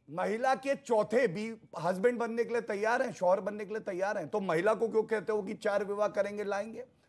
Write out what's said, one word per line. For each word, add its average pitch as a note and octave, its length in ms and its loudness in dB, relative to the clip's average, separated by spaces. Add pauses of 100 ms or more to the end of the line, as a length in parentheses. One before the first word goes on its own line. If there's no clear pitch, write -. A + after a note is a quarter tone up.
महिला G#3 460 2
के C4+ 200 0
चौथे A3+ 520 2
भी G#3+ 280 -4 (240)
हस्बैंड F#3+ 400 2
बनने A#3 240 0
के G#3+ 100 -4
लिए A#3 80 2
तैयार G#3+ 400 0
हैं, A#3+ 120 -2
शौहर F#3 260 4
बनने G#3 260 -6
के G3 80 -10
लिए A3 80 -6
तैयार G3 360 -4
हैं? E3 100 -6
तो G#3 120 -2
महिला F#3 340 2
को A3 140 0
क्यों G#3+ 160 2
कहते G#3+ 280 -2
हो G#3+ 100 0
कि G3+ 120 -6
चार G3+ 320 0
विवाह G3+ 220 0
करेंगे, G3+ 360 -2
लाएंगे? G#3+ 420 -6 (240)